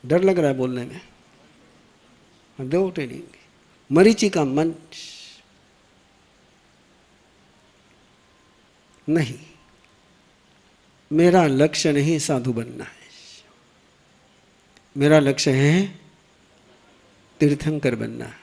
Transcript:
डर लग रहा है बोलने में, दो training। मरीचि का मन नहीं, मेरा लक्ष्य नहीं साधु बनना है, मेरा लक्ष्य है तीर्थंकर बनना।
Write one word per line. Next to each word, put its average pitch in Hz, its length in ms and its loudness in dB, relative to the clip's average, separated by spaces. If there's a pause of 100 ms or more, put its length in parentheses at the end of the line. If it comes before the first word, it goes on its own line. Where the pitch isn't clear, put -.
डर 160 180 0
लग 190 160 2
रहा 151 100 2
है 135 80 -2
बोलने 127 280 -6
में, - 160 -18 (1600)
दो 165 320 -2
training। 139 320 -10 (680)
मरीचि 208 380 6
का 170 160 0
मन 151 300 -2 (4000)
नहीं, 147 300 -2 (1700)
मेरा 175 360 4
लक्ष्य 147 460 0
नहीं 147 260 0
साधु 127 340 -4
बनना 117 320 -10
है, - 220 -20 (1900)
मेरा 147 220 4
लक्ष्य 139 340 2
है 156 480 2 (1400)
तीर्थंकर 147 540 -2
बनना। 113 360 -10 (120)